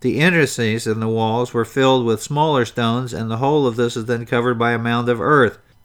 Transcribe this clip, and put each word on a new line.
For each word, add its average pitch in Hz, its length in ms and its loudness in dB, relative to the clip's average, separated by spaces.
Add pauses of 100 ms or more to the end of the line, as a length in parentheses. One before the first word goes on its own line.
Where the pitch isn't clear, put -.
The 123 180 -2
interstices 127 680 0
in 110 120 -2
the 110 80 -2
walls 113 460 -2
were 117 120 0
filled 131 400 2
with 110 160 0
smaller 147 440 0
stones, 117 480 -4
and 110 160 -6
the 113 80 -4
whole 139 300 2
of 113 80 0
this 120 200 0
is 113 100 -4
then 117 200 -2
covered 120 320 0
by 117 140 0
a 117 80 0
mound 117 280 -2
of 120 140 0
earth, 135 380 2 (260)